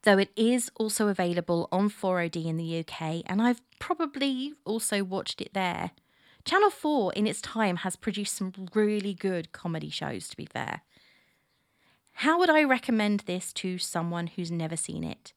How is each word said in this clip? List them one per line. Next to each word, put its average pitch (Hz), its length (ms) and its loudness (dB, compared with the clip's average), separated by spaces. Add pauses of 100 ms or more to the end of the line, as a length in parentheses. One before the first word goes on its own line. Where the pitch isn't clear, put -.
though 202 160 8
it 196 180 2
is 233 420 2
also 214 300 0
available 175 640 0
on 196 180 2
four 185 300 0
O 170 80 0
D 165 220 -4
in 160 80 0
the 165 60 -2
U 165 200 -4
K, 160 440 -6
and 202 160 0
I've 240 180 2 (160)
probably 285 760 -4 (120)
also 214 380 -2
watched - 360 -6
it - 140 -10
there. 180 380 -2 (520)
Channel 403 280 4
four 269 420 0
in 208 140 2
its - 140 -4
time 202 360 0
has 180 180 -4
produced 202 400 -4
some 185 160 -4 (220)
really 208 400 2
good 175 380 -2
comedy 156 400 -6
shows, 139 380 -6
to - 60 -14
be - 120 -12
fair. - 340 -6 (1300)
How 320 260 4
would 359 100 6
I 311 140 8
recommend 220 560 2
this - 340 -6
to 180 240 -6
someone 170 480 -4
who's 170 240 -8
never 165 260 -4
seen 160 280 -6
it? - 340 -12